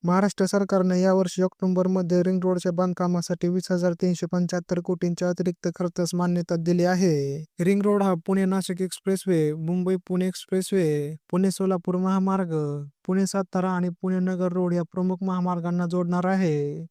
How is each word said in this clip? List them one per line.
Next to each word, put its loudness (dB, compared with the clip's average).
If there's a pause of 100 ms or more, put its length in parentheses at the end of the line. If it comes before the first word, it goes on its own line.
महाराष्ट्र 2
सरकारने 2
यावर्षी 2
ऑक्टोबरमध्ये 2
रिंग 2
रोडच्या 0
बांधकामासाठी 0
वीस -2
हजार 2
तीनशे 0
पंच्याहत्तर -2
कोटींच्या -2
अतिरिक्त -2
खर्चास -4
मान्यता 0
दिली 2
आहे. 0 (200)
रिंग 2
रोड 2
हा 2 (120)
पुणे 2
नाशिक -2
एक्सप्रेसवे, 0
मुंबई 0 (120)
पुणे 0
एक्सप्रेसवे, -2 (160)
पुणे 2
सोलापूर -2
महामार्ग, 0 (500)
पुणे 2
सातारा -2
आणि 0 (140)
पुणे 0
नगर 0
रोड 0
या 0 (100)
प्रमुख -2
महामार्गांना -2
जोडणार 0
आहे. 0